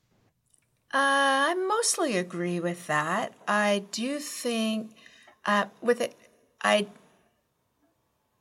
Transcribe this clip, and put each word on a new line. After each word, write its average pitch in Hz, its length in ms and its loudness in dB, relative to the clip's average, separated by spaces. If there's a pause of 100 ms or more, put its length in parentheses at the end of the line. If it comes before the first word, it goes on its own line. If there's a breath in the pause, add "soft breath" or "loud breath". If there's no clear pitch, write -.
(920)
Uh, 277 600 2
I - 20 0 (140)
mostly 403 480 0
agree 175 420 -2
with 175 280 -4
that. 160 480 -2 (120)
I 202 460 2
do 262 260 -4
think, 220 760 -4 (520 soft breath)
uh, 202 220 2 (160)
with 240 180 2
it, - 160 -4 (460)
I 208 240 4 (1500)